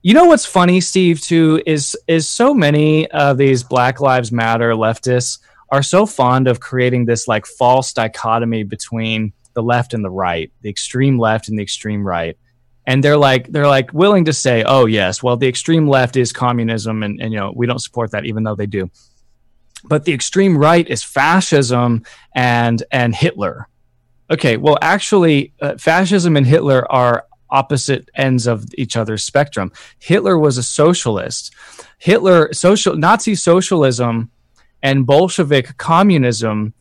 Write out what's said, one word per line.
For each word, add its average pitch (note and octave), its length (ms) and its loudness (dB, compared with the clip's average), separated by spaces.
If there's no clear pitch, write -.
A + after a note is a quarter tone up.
You G3 100 4
know E4+ 100 8
what's D#4+ 200 6
funny, F3+ 360 2
Steve, E3+ 400 0
too, D#3+ 440 2
is, D3+ 320 -4
is E3 200 0
so C4 240 2
many D#3 600 2
of C#3+ 260 0
these C3 240 2
Black B2+ 380 0
Lives B2+ 320 0
Matter A#2 400 0
leftists A#2 640 -2
are C#3 140 0
so G3+ 220 2
fond B2+ 420 0
of A#2+ 100 0
creating B2+ 460 -2
this, A#2 240 -2
like, G#2+ 180 -2
false B2+ 460 0
dichotomy A2+ 720 -4
between A2 680 -6
the A#2+ 80 -4
left A#2+ 320 -2
and G#2+ 100 -6
the F#2+ 60 -8
right, F2 400 -6
the G#2+ 60 -10
extreme B2+ 520 -2
left A2 280 -2
and G#2+ 80 -6
the G#2 60 -6
extreme G2+ 420 -8
right. F2+ 320 -6
And C3+ 200 0
they're D3 120 4
like, C3 360 0
they're, C#3+ 160 0
like, C3+ 240 0
willing F#3 320 2
to D3+ 80 0
say, A#2+ 340 0
"Oh, C3 200 4
yes, G#2 360 -2
well, B2 140 0
the C3 100 -2
extreme D#3 420 0
left C3 280 2
is B2 160 0
communism A2+ 720 -4
and, G2+ 180 -8
and, A2 100 -8
you G#2+ 60 -6
know, G2 160 -8
we A#2+ 140 -4
don't A#2 100 -4
support A2+ 320 -8
that," G#2 140 -8
even A2 180 -6
though G#2+ 140 -6
they G2+ 100 -6
do. F#2+ 240 -8
But D3 200 -2
the F3 80 -2
extreme F3+ 460 0
right E3 300 4
is B2 160 -6
fascism C3+ 960 0
and, A#2+ 560 0
and A#2+ 240 0
Hitler. - 540 -4
Okay, A#2+ 240 0
well, C#3+ 260 2
actually, E3 800 2
uh, C#3+ 160 -6
fascism F3 600 2
and C#3 80 4
Hitler C3+ 460 2
are B2 360 0
opposite C3+ 640 -2
ends B2+ 320 0
of A2 180 -2
each A#2 180 -6
other's A2 260 -4
spectrum. C#3+ 480 -4
Hitler F#3 400 0
was D3 180 2
a B2 60 -6
socialist. - 920 -2
Hitler, F3+ 560 2
social, F#3+ 420 0
Nazi G3+ 380 0
socialism C3 960 0
and C3+ 220 2
Bolshevik D3 720 2
communism B2 1040 0